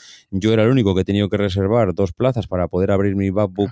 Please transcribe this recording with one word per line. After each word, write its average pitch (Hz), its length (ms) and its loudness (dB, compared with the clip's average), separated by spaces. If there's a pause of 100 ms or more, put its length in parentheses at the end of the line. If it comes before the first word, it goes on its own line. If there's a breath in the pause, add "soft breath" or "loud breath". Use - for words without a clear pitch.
(320 loud breath)
Yo 101 220 0
era 110 100 4
el 113 60 4
único 113 240 4
que 95 80 0
he 92 40 -2
tenido 101 240 0
que 104 80 -2
reservar 98 560 0
dos 92 200 -2
plazas 123 340 -2
para 90 200 -2
poder 95 240 -2
abrir 98 240 0
mi 98 160 0
MacBook 98 400 -2